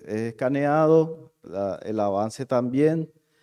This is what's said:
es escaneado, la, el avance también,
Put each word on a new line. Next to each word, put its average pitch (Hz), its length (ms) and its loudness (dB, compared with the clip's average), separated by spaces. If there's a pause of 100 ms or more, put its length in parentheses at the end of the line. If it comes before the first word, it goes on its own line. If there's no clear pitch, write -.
es 107 160 -6
escaneado, 147 1200 0
la, 95 420 -4
el 107 160 -4
avance 104 460 -2
también, 139 680 0 (320)